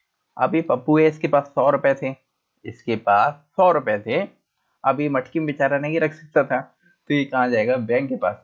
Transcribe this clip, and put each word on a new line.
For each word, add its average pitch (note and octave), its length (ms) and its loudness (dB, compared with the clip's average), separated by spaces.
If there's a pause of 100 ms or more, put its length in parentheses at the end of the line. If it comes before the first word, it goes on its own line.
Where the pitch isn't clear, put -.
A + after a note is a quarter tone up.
(380)
अब C3 160 -2
ये D#3+ 80 0
पप्पू D3+ 360 0
है, D#3 80 6
इसके D#3 220 -2
पास C#3+ 160 2
सौ C3+ 260 0
रुपए C#3 320 2
थे, C3+ 140 -8 (480)
इसके - 320 -6
पास G#2+ 380 2 (220)
सौ F#3 160 6
रुपए A#2+ 340 -2
थे। E3 220 -4 (560)
अब C3+ 160 0
ये D3 80 -2
मटकी C3+ 300 -4
में D#3 80 -2
बेचारा C#3+ 320 0
नहीं D3+ 220 -4
रख D#3 120 0
सकता - 320 -2
था, C3 160 -2 (480)
तो D3+ 60 -2
ये C#3+ 100 0
कहाँ C3 240 0
जाएगा? A#2+ 280 0
bank B2 320 -2
के B2+ 80 -6
पास G2 280 -4